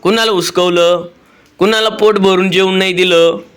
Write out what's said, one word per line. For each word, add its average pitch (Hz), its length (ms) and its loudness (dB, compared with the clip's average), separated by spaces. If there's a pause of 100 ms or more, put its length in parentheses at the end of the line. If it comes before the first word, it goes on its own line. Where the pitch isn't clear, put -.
कुणाला 226 280 0
हुसकवलं? 175 760 0 (520)
कुणाला 220 300 0
पोट 214 300 0
भरून 190 320 0
जेवून 190 280 0
नाही 190 140 -2
दिलं? 175 460 0 (180)